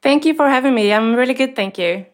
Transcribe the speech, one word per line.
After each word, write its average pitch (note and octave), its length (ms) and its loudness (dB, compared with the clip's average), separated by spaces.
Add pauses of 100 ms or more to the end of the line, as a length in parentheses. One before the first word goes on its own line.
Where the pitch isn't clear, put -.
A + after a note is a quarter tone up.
Thank C#4+ 260 2
you D#4+ 80 2
for D4 140 2
having C4 280 0
me. G#3 160 0
I'm A3 240 0
really B3 180 0
good, C4 220 -4
thank G3 200 -6
you. F#3 380 -4